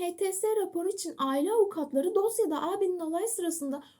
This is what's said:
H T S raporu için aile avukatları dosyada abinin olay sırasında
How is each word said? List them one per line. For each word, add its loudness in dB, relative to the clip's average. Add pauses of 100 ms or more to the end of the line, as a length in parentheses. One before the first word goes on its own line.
H -2
T 0
S 0
raporu 0
için -4
aile 2
avukatları 2
dosyada 2
abinin 0
olay -2
sırasında -2 (180)